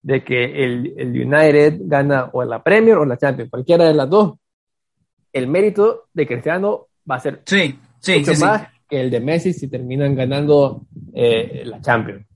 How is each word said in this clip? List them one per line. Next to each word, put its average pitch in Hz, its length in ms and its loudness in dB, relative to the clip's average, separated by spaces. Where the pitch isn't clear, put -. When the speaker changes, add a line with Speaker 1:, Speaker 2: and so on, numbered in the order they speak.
Speaker 1:
de 135 220 -2
que 127 400 -2
el, 123 340 -4
el 131 120 -6
United 147 720 2
gana 143 520 0
o 127 100 -2
la 113 180 -6
Premier 220 360 4
o 151 80 2
la 123 120 -4
Champions, 135 320 -4
cualquiera 165 360 2
de 160 80 4
las 139 160 0
dos, 196 240 2
el 127 160 -4
mérito 202 640 0
de 151 120 -2
Cristiano 175 640 -4
va 135 60 -2
a 127 40 -8
ser 135 260 -8
Speaker 2:
Sí, 180 320 0
sí, 180 200 0
Speaker 1:
mucho 143 120 0
Speaker 2:
sí, 151 60 2
sí. 147 80 2
Speaker 1:
más 208 220 0
que 139 140 -4
el 127 80 -2
de 120 100 -2
Messi 165 320 -2
si 143 160 -8
terminan 135 480 -4
ganando, 139 680 2
eh, 120 520 -2
la 110 160 -16
Champions. 107 440 -2